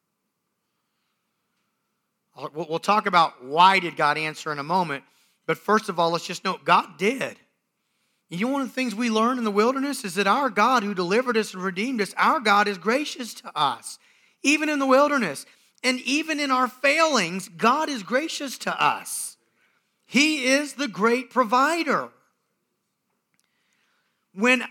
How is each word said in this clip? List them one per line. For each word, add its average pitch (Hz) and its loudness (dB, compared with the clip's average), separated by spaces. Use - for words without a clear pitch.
We'll, 147 -10
we'll 165 -4
talk 208 0
about 175 2
why 180 6
did 165 -4
God 147 2
answer 156 -6
in 147 -6
a 143 -6
moment, 156 -2
but 160 -2
first 214 0
of 170 -4
all, 170 2
let's 165 -2
just 180 -10
note 160 -6
God 180 2
did. 180 -4
You 175 -4
know, 262 -2
one 277 -2
of 247 -6
the - -20
things 247 -4
we 240 -2
learn 226 2
in 240 -4
the 214 -2
wilderness 262 0
is 170 -10
that 196 0
our 247 2
God 220 2
who 202 -4
delivered 208 0
us 214 -2
and 185 -12
redeemed 196 -4
us, 190 -4
our 240 2
God 208 2
is 202 -4
gracious 240 -4
to - -18
us, - -4
even 302 0
in 302 -2
the 269 -2
wilderness. 262 2
And 254 0
even 302 -4
in 285 -2
our 254 0
failings, 269 0
God 247 0
is 247 -8
gracious 269 -6
to 175 -4
us. - -4
He 285 2
is 277 0
the 277 -4
great 233 -2
provider. 254 0
When 240 2